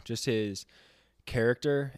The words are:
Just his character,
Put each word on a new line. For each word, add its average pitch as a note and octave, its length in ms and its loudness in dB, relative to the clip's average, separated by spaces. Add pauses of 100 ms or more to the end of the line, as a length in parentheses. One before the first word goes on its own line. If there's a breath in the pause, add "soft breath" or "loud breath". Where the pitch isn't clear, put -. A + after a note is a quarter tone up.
Just A#2 200 -6
his G#2+ 400 0 (600 soft breath)
character, C3+ 720 0